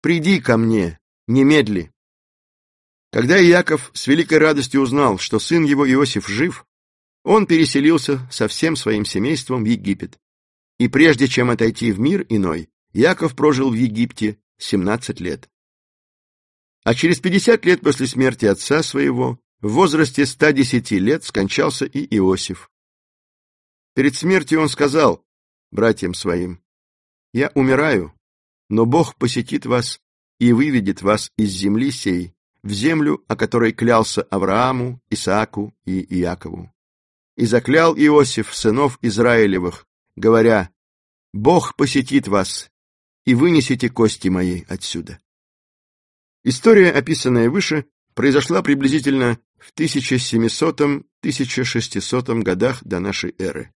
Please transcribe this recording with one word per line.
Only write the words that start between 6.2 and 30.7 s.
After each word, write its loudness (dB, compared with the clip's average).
жив, -4
он 2
переселился 0
со -4
всем -2
своим -2
семейством -4
в -4
Египет. -6
И 0
прежде 4
чем 0
отойти -2
в -4
мир 0
иной, -2
Иаков 0
прожил 2
в -2
Египте -2
семнадцать -4
лет. -10
А 2
через 0
пятьдесят 2
лет 2
после 0
смерти 0
отца 0
своего, -2
в -4
возрасте 2
ста 0
десяти 0
лет, 0
скончался -2
и -6
Иосиф. -2
Перед 0
смертью 0
он 0
сказал 0
братьям 0
своим: -6
«Я -2
умираю, 0
но 2
Бог 0
посетит -4
вас -4
и 4
выведет 0